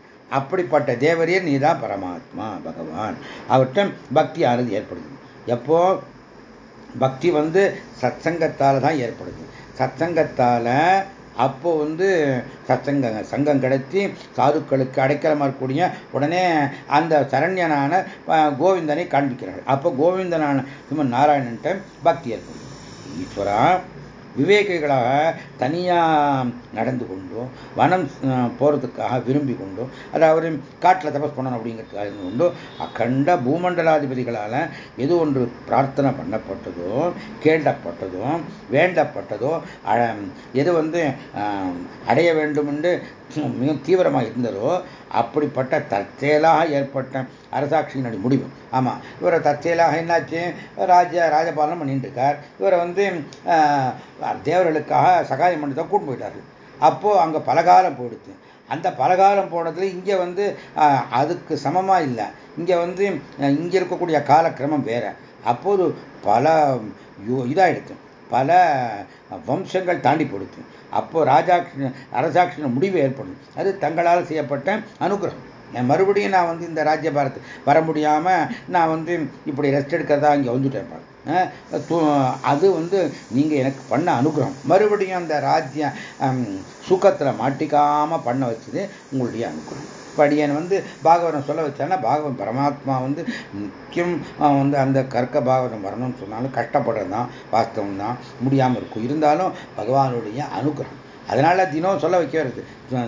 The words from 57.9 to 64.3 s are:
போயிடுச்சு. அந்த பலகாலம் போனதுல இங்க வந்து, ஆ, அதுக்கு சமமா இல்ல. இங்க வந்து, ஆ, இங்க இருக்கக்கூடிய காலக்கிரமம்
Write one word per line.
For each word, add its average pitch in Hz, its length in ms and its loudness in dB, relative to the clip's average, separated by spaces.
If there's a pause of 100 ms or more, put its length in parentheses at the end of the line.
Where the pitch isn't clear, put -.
போயிடுச்சு. 113 380 -12 (360)
அந்த 175 240 -4
பலகாலம் 180 600 4
போனதுல 165 280 -4
இங்க 190 360 -2
வந்து, 180 400 -2 (200)
ஆ, 139 340 4
அதுக்கு 156 540 -2
சமமா 185 360 2
இல்ல. 117 280 -4 (300)
இங்க 175 180 0
வந்து, 175 440 -2 (220)
ஆ, 143 40 2
இங்க 170 340 2
இருக்கக்கூடிய 170 420 0
காலக்கிரமம் 151 600 2